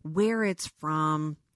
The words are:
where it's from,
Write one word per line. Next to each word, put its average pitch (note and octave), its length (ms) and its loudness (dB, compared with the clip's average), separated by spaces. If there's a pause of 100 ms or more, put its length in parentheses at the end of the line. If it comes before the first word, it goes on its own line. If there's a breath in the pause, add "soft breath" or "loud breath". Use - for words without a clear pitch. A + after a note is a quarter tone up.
where G#3+ 420 0
it's F#3+ 220 -2
from, D#3 720 -2 (180)